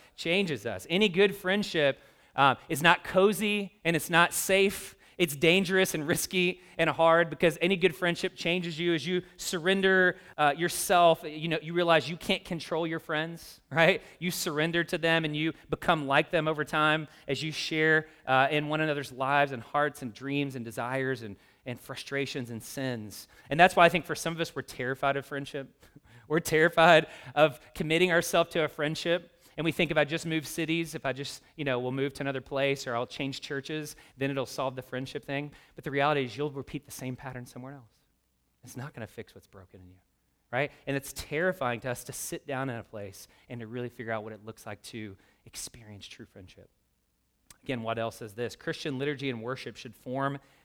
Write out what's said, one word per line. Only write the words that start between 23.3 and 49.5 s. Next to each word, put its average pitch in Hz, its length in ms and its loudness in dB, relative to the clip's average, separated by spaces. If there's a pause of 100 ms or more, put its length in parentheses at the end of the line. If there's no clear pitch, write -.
And 156 100 4
that's 185 160 6
why 175 80 10
I 170 60 8
think 170 160 -2
for 160 80 -6
some 165 180 -4
of 165 80 -4
us, 160 160 -6
we're 135 60 -6
terrified 135 540 -2
of 135 100 -6
friendship. 139 420 -10 (260)
<laughs> - 340 -20
We're 156 120 2
terrified 160 680 6 (260)
of 147 260 4 (140)
committing 165 360 2
ourselves 170 420 2
to 165 120 0
a 143 40 0
friendship. 160 600 -4 (300)
And 156 80 -2
we 160 60 0
think, 165 180 0
"If 156 80 0
I 151 60 6
just 151 200 -4
move 160 220 -4
cities, 160 480 -4
if 147 100 -8
I 135 80 -2
just, 135 300 -10 (140)
you 151 80 -6
know, 127 140 0
we'll 127 140 -4
move 135 220 -2
to - 80 -8
another 135 180 -4
place 139 460 -2
or 120 100 -2
I'll 120 100 -2
change 135 360 -8
churches, 147 540 -8 (200)
then 135 140 -2
it'll 135 160 -4
solve 131 300 -6
the 127 60 -8
friendship 131 440 -8
thing." 143 260 -6 (220)
But - 100 -14
the 147 60 -8
reality 139 340 2
is 113 100 -8
you'll 147 160 -4
repeat 135 360 -10
the - 60 -20
same 127 240 -8
pattern 127 280 -12
somewhere 127 300 -16
else. 127 160 -20 (760)
It's 127 140 -18
not 143 160 -12
gonna 113 120 -12
fix - 280 -16
what's - 140 -20
broken 95 320 -20
in 92 100 -20
you, 92 100 -20 (500)
right? 139 200 -2 (160)
And 139 100 -2
it's - 160 -8
terrifying 147 680 -2
to 135 100 -6
us 120 140 -6
to 135 100 -12
sit - 320 -10
down 135 240 -4
in 117 60 -6
a 110 80 -10
place 101 440 -14 (220)
and 120 100 -10
to 113 60 -12
really 123 240 -8
figure 113 220 -8
out 110 120 -4
what 110 80 -12
it 104 100 -18
looks 107 220 -16
like 104 200 -12
to 107 340 -12 (260)
experience 104 640 -16
true - 180 -18
friendship. - 460 -20 (920)
Again, 123 200 -6
Waddell 113 280 -2
says 107 220 -12
this, 113 240 -8
"Christian 151 420 -6
liturgy 139 300 -4
and 117 140 -6
worship 123 340 -10